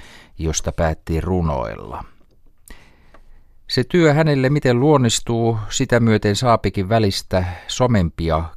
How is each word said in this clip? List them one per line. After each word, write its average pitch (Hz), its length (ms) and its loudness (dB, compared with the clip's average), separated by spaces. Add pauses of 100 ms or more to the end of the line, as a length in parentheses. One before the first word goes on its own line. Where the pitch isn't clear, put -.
(380)
josta 78 340 -4
päätti 80 480 -2
runoilla. 64 840 -4 (1600)
Se 127 180 0
työ 160 300 2
hänelle 143 360 2
miten 131 300 2
luonnistuu, 117 800 2 (100)
sitä 123 320 0
myöten 107 360 2
saapikin 104 520 0
välistä 98 560 0 (240)
somempia, 82 760 0 (120)